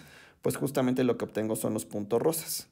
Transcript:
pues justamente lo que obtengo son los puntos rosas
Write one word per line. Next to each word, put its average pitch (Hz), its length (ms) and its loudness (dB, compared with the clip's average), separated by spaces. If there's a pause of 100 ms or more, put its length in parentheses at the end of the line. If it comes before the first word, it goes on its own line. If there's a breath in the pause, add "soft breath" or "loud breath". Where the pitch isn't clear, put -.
(420 loud breath)
pues - 140 0
justamente 131 480 2
lo 120 140 2
que - 80 -4
obtengo 107 300 -2
son 110 180 -2
los 107 120 -2
puntos 104 360 0
rosas - 500 0